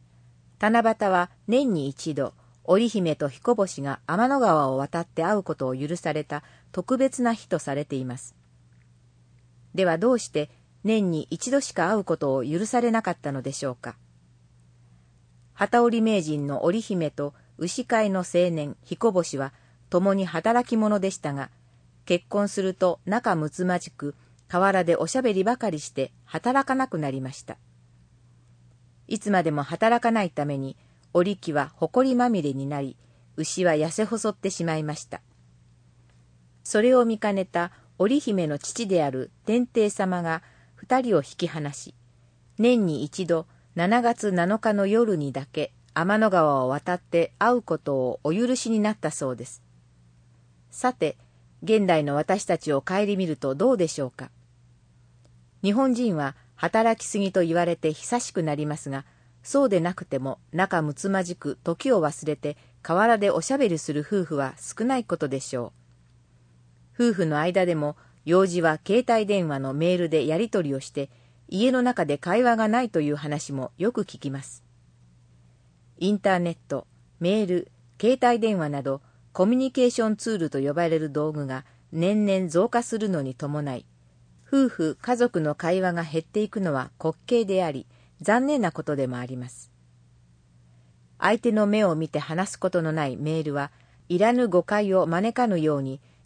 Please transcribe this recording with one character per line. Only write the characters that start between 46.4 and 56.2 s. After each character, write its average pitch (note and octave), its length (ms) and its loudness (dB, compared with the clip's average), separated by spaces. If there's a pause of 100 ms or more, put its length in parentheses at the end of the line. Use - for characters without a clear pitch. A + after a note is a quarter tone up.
を - 20 0
渡 D3 280 -2
っ - 60 -6
て - 380 0
会 A#3 140 4
う A#3+ 80 2
こ E3 160 -2
と C#3+ 180 -4
を B2+ 300 0
お D#3 80 2
許 A#3 240 0
し - 120 -4
に A3 120 2
な G#3+ 100 2
っ G#3 60 -6
た D#3 140 -4
そ C#3 180 -6
う B2+ 80 -6
で B2 80 -12
す。 - 180 -18 (1080)
さ B3 200 -2
て、 D#3+ 240 -2 (480)
現 G#3 240 4
代 D#3+ 160 4
の C#3+ 140 0
私 F#3 260 0
た E3+ 140 0
ち D3+ 160 -2
を C#3 80 2
顧 G3 240 -2 (100)
み F#3 100 0
る D#3 120 -2
と C3+ 180 -4
ど A3 160 2
う A#3+ 60 2
で F3 100 2
し D3+ 140 -8
ょ C3 60 -4
う B2 40 -14
か。 - 180 -16 (1300)
日 G3+ 100 2
本 B3+ 200 4
人 A3+ 220 0
は C#3 200 -2 (200)